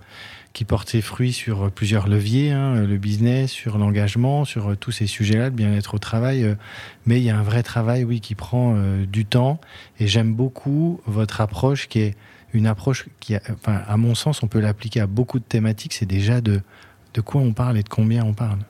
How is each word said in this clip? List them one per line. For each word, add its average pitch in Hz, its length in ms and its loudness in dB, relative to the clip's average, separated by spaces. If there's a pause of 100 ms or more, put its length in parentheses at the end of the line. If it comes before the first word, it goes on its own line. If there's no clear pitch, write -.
(540)
qui 107 100 -6
porte 101 240 -2
ses 110 140 2
fruits 123 320 -2
sur, 101 320 -2
euh, - 20 0
plusieurs 101 400 0
leviers, 110 420 2
hein, 139 260 2
euh, 104 100 4
le 101 100 2
business, 117 540 2
sur 107 280 -6
l'engagement, 104 680 2
sur, 104 240 -4
euh, 101 40 0
tous 101 160 -6
ces 107 160 -2
sujets-là, 107 380 2
le 135 60 -2
bien-être 104 440 0
au 104 40 -2
travail, 123 460 0
euh, 104 100 2 (500)
mais 120 160 4
il 123 40 2
y 117 60 2
a 107 80 2
un 107 40 2
vrai 107 200 2
travail, 120 420 0
oui, 117 160 -2
qui 104 140 -8
prend, 123 400 0
euh, 98 300 2
du 104 220 0
temps. 131 340 2 (380)
Et 107 80 0
j'aime 110 280 2
beaucoup 143 720 0
votre 110 360 -2
approche 127 440 0
qui 110 140 0
est 104 160 0 (380)
une 110 120 4
approche 110 400 0 (140)
qui 104 160 -2
a, 98 60 -6 (100)
enfin, 98 340 -2
à 104 100 0
mon 117 180 2
sens, - 280 -2
on 110 60 -2
peut 110 120 0
l'appliquer 107 400 -2
à 104 60 2
beaucoup 120 320 -2
de 113 60 -4
thématiques, 110 480 -2
c'est 107 140 -4
déjà 101 340 2
de, 101 220 2 (520)
de 117 60 0
quoi 139 220 0
on 120 100 2
parle 123 260 0
et 104 40 2
de 101 60 -6
combien 113 360 2
on 110 80 0
parle. 104 260 -2 (120)